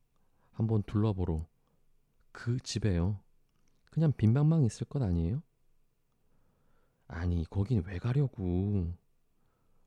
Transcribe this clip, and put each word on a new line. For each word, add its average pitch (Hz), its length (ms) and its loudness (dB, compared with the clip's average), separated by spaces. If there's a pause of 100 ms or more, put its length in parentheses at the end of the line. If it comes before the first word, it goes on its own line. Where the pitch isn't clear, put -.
(520)
한번 110 300 0
둘러보러. 92 640 0 (840)
그 120 300 -4
집에요. 101 580 0 (720)
그냥 156 220 2
빈 110 200 4
방망이 151 320 4
있을 - 220 -4
것 143 160 -4
아니에요? 90 400 0 (1600)
아니, 85 380 -2
거긴 101 400 0
왜 90 140 -8
가려고? 98 920 0 (960)